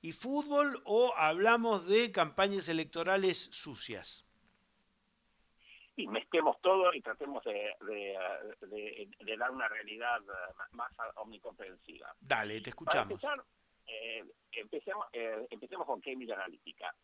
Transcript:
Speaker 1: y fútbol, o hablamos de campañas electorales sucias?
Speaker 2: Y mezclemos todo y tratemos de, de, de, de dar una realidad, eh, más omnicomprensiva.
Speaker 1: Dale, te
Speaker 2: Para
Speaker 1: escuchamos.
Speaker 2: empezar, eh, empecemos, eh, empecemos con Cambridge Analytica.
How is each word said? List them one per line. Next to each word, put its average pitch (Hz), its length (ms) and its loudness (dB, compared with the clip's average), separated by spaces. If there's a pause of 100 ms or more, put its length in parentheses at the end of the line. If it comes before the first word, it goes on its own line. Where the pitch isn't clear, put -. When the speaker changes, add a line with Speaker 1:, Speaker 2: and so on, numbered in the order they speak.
Speaker 1:
y 165 100 -8
fútbol, 285 720 2
o 233 300 6
hablamos 190 720 6
de 220 240 6
campañas 185 560 2
electorales 170 840 2
sucias? - 720 -10 (1700)
Speaker 2:
Y 240 100 -6
mezclemos 170 540 2
todo 180 320 6
y 135 80 -6
tratemos 131 440 -8
de, 104 340 -4
de, 101 380 -8 (500)
de, 104 420 -10 (100)
de 110 180 -8
dar 127 120 -2
una 127 180 -4
realidad, 110 540 -4
eh, 92 320 -10 (200)
más 120 180 -10 (240)
omnicomprensiva. 101 1040 -16
Speaker 1:
Dale, 110 360 -2
te 110 80 -8
Speaker 2:
Para - 60 -8
Speaker 1:
escuchamos. 139 440 0
Speaker 2:
empezar, 269 300 -6 (440)
eh, 113 380 -10 (260)
empecemos, 170 600 -8
eh, 117 360 -6
empecemos 147 380 -10
con 120 140 -4
Cambridge 127 300 -8
Analytica. 87 640 -10 (100)